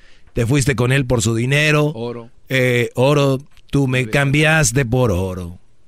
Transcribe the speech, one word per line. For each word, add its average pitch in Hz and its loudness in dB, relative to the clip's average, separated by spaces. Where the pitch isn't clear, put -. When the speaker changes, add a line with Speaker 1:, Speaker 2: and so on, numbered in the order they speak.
Speaker 1:
"Te 120 -2
fuiste 135 0
con 123 0
él 135 0
por 123 0
su 113 0
dinero". 147 2
Speaker 2:
Oro. 117 -12
Speaker 1:
Eh, 123 0
"Oro, 139 2
tú 139 0
me 127 -2
Speaker 2:
Bebé. 117 -4
Speaker 1:
cambiaste 143 2
por 120 0
oro". 90 -6